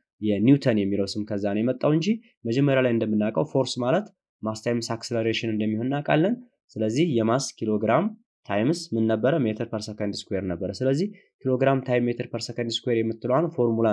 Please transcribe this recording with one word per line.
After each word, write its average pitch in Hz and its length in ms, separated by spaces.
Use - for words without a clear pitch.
የኒውተን 113 560
የሚለው 98 280
ስም 104 180
ከዛ 104 240
ነው 104 120
የመጣው 131 320
እንጂ 160 140
መጀመሪያ 131 360
ላይ 127 120
እንደምናውቀው 107 540
ፎርስ 131 320
ማለት 147 280
ማስ 107 180
ታይምስ 120 300
አክሰለሬሽን 113 600
እንደሚሆን 107 360
እናውቃለን። 147 480
ስለዚህ 113 420
የማስ 117 400
ኪሎግራም 110 540
ታይምስ 117 400
ምን 113 180
ነበረ? 113 340
ሜትር 110 260
ፐር 107 160
ሰከንድ 104 320
ስኩዌር 92 300
ነበረ። 90 280
ስለዚህ 135 340
ኪሎግራም 131 460
ታይም 123 220
ሜትር 120 240
ፐር 117 140
ሰከንድ 117 300
ስኩዌር 117 260
የምትለዋን 120 520
ፎርሙላ 117 420